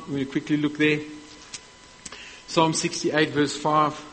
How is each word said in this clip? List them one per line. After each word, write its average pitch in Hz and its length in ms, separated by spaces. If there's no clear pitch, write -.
we're 139 120
gonna 135 120
quickly 151 240
look 147 220
there. 151 240
Psalm 160 240
sixty-eight 156 600
verse 143 260
five. 151 440